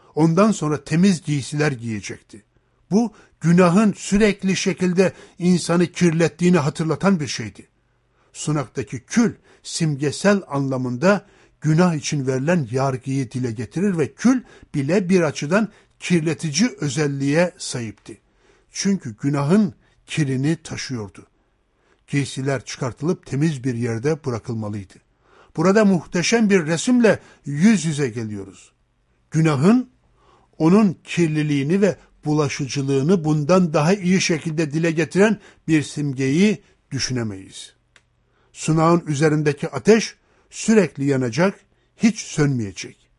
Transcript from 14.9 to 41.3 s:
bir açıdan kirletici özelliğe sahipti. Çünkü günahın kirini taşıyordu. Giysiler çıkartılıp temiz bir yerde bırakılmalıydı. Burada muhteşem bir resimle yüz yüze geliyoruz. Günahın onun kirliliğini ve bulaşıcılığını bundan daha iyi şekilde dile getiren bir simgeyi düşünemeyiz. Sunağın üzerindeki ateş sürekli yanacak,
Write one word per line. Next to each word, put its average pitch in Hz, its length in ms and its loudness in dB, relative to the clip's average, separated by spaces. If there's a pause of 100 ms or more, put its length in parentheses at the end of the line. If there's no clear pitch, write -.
bir 185 120 4
açıdan 160 480 0 (300)
kirletici 165 720 0 (100)
özelliğe 147 800 0
sahipti. 113 640 -12 (500)
Çünkü 175 460 -4
günahın 143 580 0 (320)
kirini 139 560 -2
taşıyordu. - 640 -12 (800)
Giysiler 135 580 -4
çıkartılıp - 640 -6
temiz 139 380 -2
bir 127 100 -2
yerde 117 500 -4
bırakılmalıydı. 107 720 -8 (600)
Burada 196 280 4
muhteşem 196 680 0
bir 180 160 2
resimle 202 520 2 (260)
yüz 156 400 2
yüze 143 240 -2
geliyoruz. 104 640 -10 (580)
Günahın 160 600 2 (680)
onun 180 460 4
kirliliğini 151 760 0
ve 190 160 2 (280)
bulaşıcılığını 143 1000 0
bundan 156 480 2
daha 160 220 2
iyi 185 260 0
şekilde 156 520 -2
dile 165 180 0
getiren 175 500 0 (280)
bir 156 140 4
simgeyi 143 800 0 (280)
düşünemeyiz. 117 840 -8 (800)
Sunağın 165 540 0
üzerindeki 151 640 0
ateş 196 480 0 (340)
sürekli 190 540 0
yanacak, 135 560 0 (360)